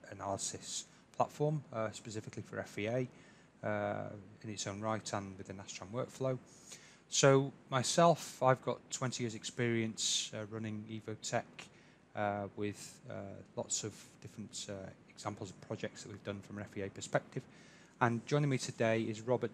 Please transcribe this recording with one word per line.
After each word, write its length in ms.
analysis 760
platform, 440
uh, 180
specifically 500
for 180
F 200
E 80
A, 800
uh, 400
in 80
its 180
own 120
right 320
and 260
with 100
the 60
Nastran 380
workflow. 480
So 420
myself, 720
I've 200
got 180
twenty 340
years 120
experience, 1000
uh, 160
running 400
Evotech, 540
uh, 400
with, 540
uh, 60
lots 260
of 100
different, 480
uh, 200
examples 400
of 100
projects 440
that 60
we've 140
done 160
from 180
an 60
F 140
E 60
A 60
perspective. 540
And 260
joining 240
me 80
today 440
is 180
Robert 340